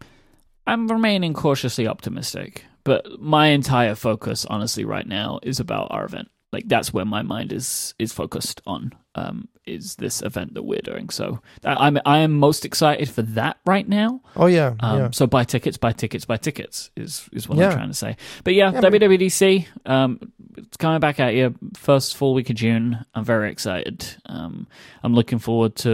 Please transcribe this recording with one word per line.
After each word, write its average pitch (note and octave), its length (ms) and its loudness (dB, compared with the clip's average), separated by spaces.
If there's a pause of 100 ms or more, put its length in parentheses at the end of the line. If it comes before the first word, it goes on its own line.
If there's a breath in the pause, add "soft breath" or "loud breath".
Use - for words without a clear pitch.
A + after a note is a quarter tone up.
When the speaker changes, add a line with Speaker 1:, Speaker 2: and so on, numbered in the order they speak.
(680 soft breath)
Speaker 1:
I'm A3+ 180 0
remaining G#3 480 2
cautiously C3+ 540 0
optimistic, - 760 -8 (200)
but - 360 0
my D3+ 280 4
entire B2 480 4
focus, A2 500 -4
honestly, G#2+ 380 -4
right G#2 220 -6
now G#2 360 -6
is C3+ 160 -4
about - 320 -4
our - 140 -6
event. - 240 -12 (240)
Like, - 160 -8
that's - 260 0
where F#2+ 100 -2
my G#2 180 -4
mind - 300 -8
is, - 460 -8
is A2+ 140 -6
focused - 560 -8
on. F2+ 240 -8 (240)
Um, - 320 -10 (220)
is - 260 -12
this - 260 -6
event - 320 -8
that G#1 100 -10
we're - 180 -4
doing. - 280 -10
So G#2+ 300 -6 (240 soft breath)
I, C#3 220 2
I'm, D3 180 4
I D3 140 4
am D#3 200 4
most D3 260 4
excited D3 440 0
for A#2+ 140 -4
that A2 420 -2
right F#3+ 240 2
now. A3 320 0 (160)
Speaker 2:
Oh, E3+ 100 6
yeah, D#3 340 4
Speaker 1:
Um, A2+ 180 2
Speaker 2:
yeah. B2+ 140 0
Speaker 1:
so C#3 140 2
buy B2 180 4
tickets, C3+ 320 -2
buy A#2 160 2
tickets, - 320 -6
buy A2+ 120 -2
tickets - 600 -8
is, - 360 -12
is - 160 -10
what D3+ 100 0
Speaker 2:
Yeah. F#3 100 6
Speaker 1:
I'm E3+ 80 0
trying G#2 120 -4
to G2+ 60 -10
say. A2 220 -6 (280 loud breath)
But F3 100 2
yeah, F#3+ 180 6
Speaker 2:
Yeah, B3 60 -2
I G3 120 6
mean G#3 100 6
Speaker 1:
W - 0 -
W F#3+ 180 6
D F#3 100 4
C, F#3+ 400 2 (180)
um, C3 460 0 (240)
it's - 200 -20
coming D#3+ 240 0
back D3+ 200 2
at B2 140 2
you B2+ 200 2 (220)
first - 400 2
full C3+ 180 2
week C3 160 0
of A#2 60 0
June. A2+ 480 0 (100)
I'm A2+ 100 -4
very G#2+ 280 0
excited. - 520 -6 (220)
Um, E2 400 -10 (360 loud breath)
I'm A#2+ 120 2
looking A#2+ 240 2
forward A2+ 380 0
to A#2 180 0